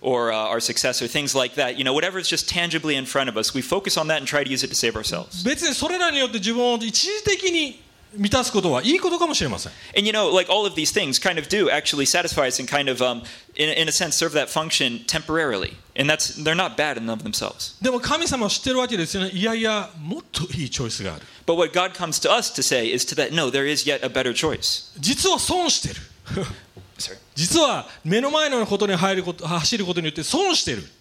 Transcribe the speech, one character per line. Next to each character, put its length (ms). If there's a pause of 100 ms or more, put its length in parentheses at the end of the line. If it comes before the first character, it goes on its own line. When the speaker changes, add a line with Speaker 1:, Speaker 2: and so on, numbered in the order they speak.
Speaker 1:
or, 300
uh, 180
our 100
success 420
or 60
things 300
like 160
that. 240
You 60
know, 100
whatever 240
is 100
just 180
tangibly 500
in 100
front 240
of 80
us, 160
we 80
focus 340
on 120
that 100
and 80
try 180
to 60
use 140
it 60
to 40
save 220
ourselves. 480
Speaker 2:
別 220
に 80
そ 140
れ 100
ら 120
に 80
よ 80
っ 20
て 100
自 140
分 100
を 140
一 140
時 340
的 260
に 300 (340)
満 140
た 160
す 80
こ 80
と 100
は 120
い 140
い 40
こ 80
と 100
か 80
も 60
し 100
れ 60
ま 100
せ 120
ん。 20 (240)
Speaker 1:
And 100
you 60
know, 180
like, 220
all 140
of 80
these 180
things 260
kind 200
of 100
do 220
actually 340
satisfy 420
us 140
and 100
kind 200
of, 100
um, 220 (340)
in, 140
in 180
a 20
sense, 280
serve 160
that 160
function 560
temporarily. 720 (180)
And 140
that's, 260
they're 180
not 220
bad 220
in 100
and 20
of 120
themselves. 580
Speaker 2:
で 100
も 100
神 260
様 180
は 60
知 100
っ 40
て 60
る 100
わ 60
け 120
で 80
す 100
よ 80
ね。 60
い 120
や 120
い 80
や、 260 (100)
も 200
っ 120
と 120 (100)
い 140
い 20
チ 140
ョ 60
イ 20
ス 120
が 120
あ 60
る。 20 (240)
Speaker 1:
But 80
what 180
God 220
comes 260
to 100
us 220
to 100
say 300
is 140
to 100
that, 180
"No, 160
there 160
is 220
yet 160
a 40
better 260
choice." 640
Speaker 2:
実 320
は 80
損 320
し 100
て 80
る。 60 (320)
<laughs> 180 (540)
Speaker 1:
Sorry. 180 (180)
Speaker 2:
実 260
は 280 (160)
目 160
の 100
前 200
の 160
こ 100
と 100
に 80
入 220
る 60
こ 100
と、 160
走 300
る 80
こ 80
と 60
に 80
よ 40
っ 20
て 80
損 320
し 100
て 80
る。 120 (160)